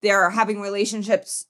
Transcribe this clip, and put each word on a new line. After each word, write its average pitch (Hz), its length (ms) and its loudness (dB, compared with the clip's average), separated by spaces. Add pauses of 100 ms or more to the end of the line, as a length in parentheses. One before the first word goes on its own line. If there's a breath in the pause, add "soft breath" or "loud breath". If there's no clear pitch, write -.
they're 196 280 4
having 214 300 0
relationships, 202 880 -2